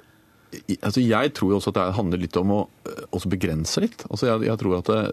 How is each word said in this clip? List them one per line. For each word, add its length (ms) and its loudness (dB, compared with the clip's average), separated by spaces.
i, 60 0
altså, 160 2
jeg 320 4
tror 160 0
jo 80 4
også 160 0
at 60 0
det 180 0
handler 240 0
litt 160 -4
om 160 2
å, 40 4
eh, 200 -12
også 160 -2
begrense 480 -2
litt. 300 -4
Altså, 180 -2
jeg, 220 2
jeg 100 0
tror 160 2
at, 160 -2
eh, 200 2